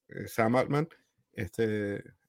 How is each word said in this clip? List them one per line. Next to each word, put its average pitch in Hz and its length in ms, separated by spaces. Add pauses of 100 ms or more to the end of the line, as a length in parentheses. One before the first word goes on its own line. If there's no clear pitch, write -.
eh, 101 200
Sam 117 280
Altman, 147 320 (440)
este, 104 680 (260)